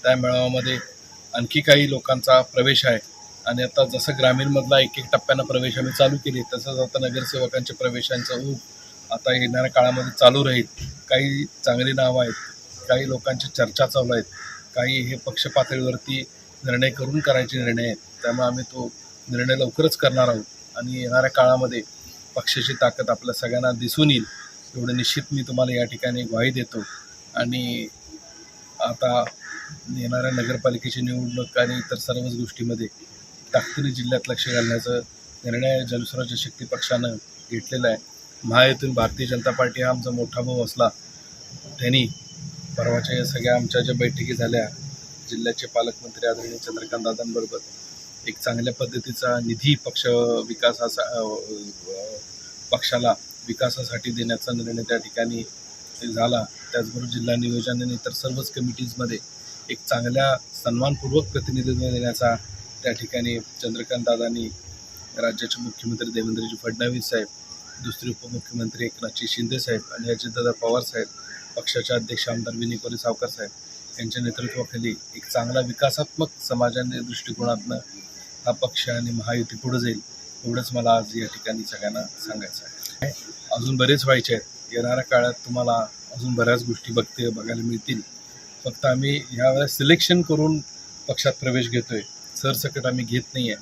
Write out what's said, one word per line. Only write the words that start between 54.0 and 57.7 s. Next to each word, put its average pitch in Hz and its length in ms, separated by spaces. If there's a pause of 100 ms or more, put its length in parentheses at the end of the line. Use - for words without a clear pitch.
देण्याचा 117 400
निर्णय 117 300
त्या 117 160
ठिकाणी 117 500 (680)
झाला. 113 320 (280)
त्याचबरोबर 120 340
जिल्हा 120 280
नियोजन 120 460